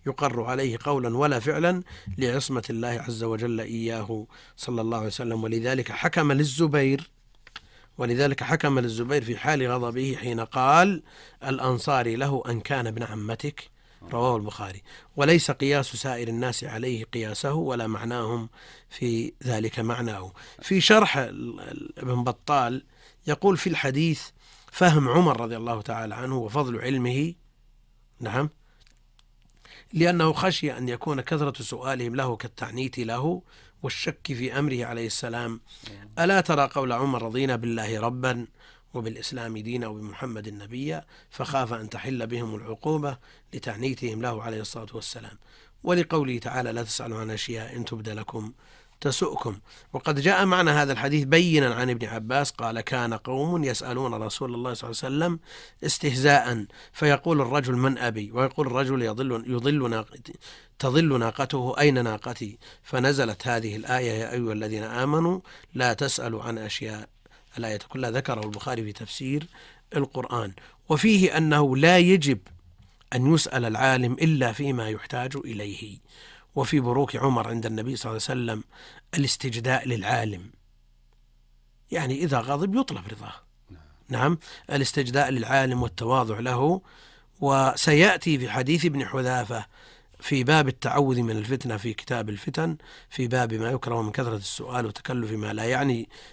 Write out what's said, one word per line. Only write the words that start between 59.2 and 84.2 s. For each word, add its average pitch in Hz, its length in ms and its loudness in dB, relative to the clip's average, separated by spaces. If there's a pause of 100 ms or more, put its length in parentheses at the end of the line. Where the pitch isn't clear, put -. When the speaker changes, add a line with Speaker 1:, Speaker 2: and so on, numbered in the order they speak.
Speaker 1:
يضل 127 420 2
ناقتي، 113 440 -6 (460)
تضل 139 400 4
ناقته، 127 600 -2
أين 135 240 6
ناقتي؟' 110 540 -6 (260)
فنزلت 131 640 0
هذه 113 280 -2
الآية: 123 360 -2
'يا 110 200 -4
أيها 120 220 -2
الذين 107 300 -4
آمنوا 147 560 0 (340)
لا 123 200 2
تسألوا 120 500 -2
عن 117 140 -6
أشياء'". 107 520 -10 (480)
الآية 110 220 -4 (100)
كلها 127 220 -4
ذكره 123 300 -2
البخاري 107 420 -6
في 104 80 -8
تفسير 139 560 -6 (480)
القرآن. 123 580 -4 (360)
وفيه 185 480 6
أنه 147 400 4
لا 170 200 8
يجب 175 420 6 (760)
أن 131 180 6
يسأل 131 320 2
العالم 123 480 4
إلا 139 380 4
فيما 120 380 -2
يحتاج 123 460 -6
إليه. 104 640 -10 (580)
وفي 139 240 2
بروك 127 360 2
عمر 120 320 2
عند 113 180 -4
النبي 113 300 -4
صلى 113 160 -6
الله 110 180 -6
عليه 127 120 -2
وسلم 110 220 -4 (520)
الاستجداء 131 720 0
للعالم، 107 640 -2 (1400)
يعني 143 320 -2
إذا 139 160 0
غضب 143 360 0
يطلب 156 360 -2
رضاه. 107 220 -14 (360)
Speaker 2:
نعم. 85 120 -20 (280)
Speaker 1:
نعم، 135 280 2 (320)